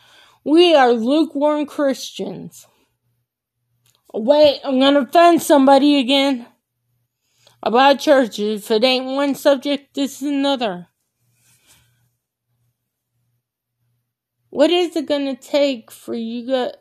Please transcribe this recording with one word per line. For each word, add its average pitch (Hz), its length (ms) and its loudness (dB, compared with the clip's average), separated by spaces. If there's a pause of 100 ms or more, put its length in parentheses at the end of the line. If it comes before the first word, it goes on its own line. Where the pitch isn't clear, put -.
(440)
We 330 300 4
are 262 180 4
lukewarm 294 720 -2
Christians. 196 1000 -8 (1500)
Wait, 285 520 2
I'm 269 140 -2
gonna 277 220 4
offend 339 420 4
somebody 277 560 4
again 269 480 -2 (1160)
about 262 380 2
churches. 214 640 -2
If - 60 -6
it 220 140 0
ain't 254 200 0
one 269 300 -4
subject, 285 640 -4
it's 277 240 -6
another. 269 640 -4 (3500)
What 302 200 0
is 349 260 -2
it 294 100 -8
gonna 277 300 -6
take 277 540 -4
for - 240 -16
you 233 320 -10
go-, 254 340 -6